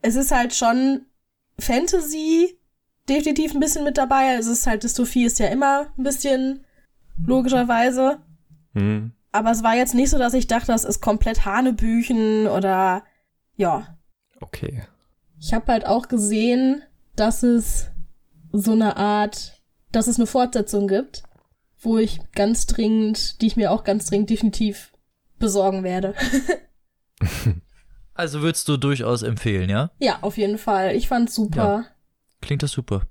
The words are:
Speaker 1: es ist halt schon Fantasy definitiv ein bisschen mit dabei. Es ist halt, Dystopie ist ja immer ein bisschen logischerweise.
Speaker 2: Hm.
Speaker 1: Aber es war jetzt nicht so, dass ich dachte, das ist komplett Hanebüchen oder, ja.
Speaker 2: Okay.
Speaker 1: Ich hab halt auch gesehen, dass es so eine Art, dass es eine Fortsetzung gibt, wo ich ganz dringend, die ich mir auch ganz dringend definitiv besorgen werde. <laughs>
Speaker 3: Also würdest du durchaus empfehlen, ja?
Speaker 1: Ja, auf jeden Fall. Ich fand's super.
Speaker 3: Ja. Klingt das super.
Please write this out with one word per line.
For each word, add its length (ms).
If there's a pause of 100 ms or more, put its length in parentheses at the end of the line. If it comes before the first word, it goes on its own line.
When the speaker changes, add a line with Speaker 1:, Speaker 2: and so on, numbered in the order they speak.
Speaker 1:
es 140
ist 160
halt 220
schon 480 (580)
Fantasy 960 (520)
definitiv 440
ein 60
bisschen 240
mit 140
dabei. 380
Es 120
ist 200
halt, 160
Dystopie 420
ist 140
ja 80
immer 400 (100)
ein 60
bisschen 640 (600)
logischerweise. 960 (540)
Speaker 2:
Hm. 380 (220)
Speaker 1:
Aber 180
es 120
war 120
jetzt 200
nicht 140
so, 80
dass 160
ich 140
dachte, 200
das 160
ist 160
komplett 460
Hanebüchen 1000
oder, 560 (520)
ja. 420 (440)
Speaker 2:
Okay. 420 (560)
Speaker 1:
Ich 140
hab 160
halt 180
auch 220
gesehen, 760 (320)
dass 260
es 460 (640)
so 220
eine 240
Art, 640 (320)
dass 140
es 100
eine 100
Fortsetzung 640
gibt, 340 (560)
wo 180
ich 220 (140)
ganz 320
dringend, 760
die 60
ich 80
mir 160
auch 140
ganz 220
dringend 220
definitiv 600 (480)
besorgen 440
werde. 360
<laughs> 1400 (520)
Speaker 3:
Also 280
würdest 260
du 100
durchaus 460
empfehlen, 460
ja? 200 (100)
Speaker 1:
Ja, 220
auf 160
jeden 200
Fall. 380
Ich 120
fand's 260
super. 240
Speaker 3:
Ja. 280 (560)
Klingt 200
das 100
super. 400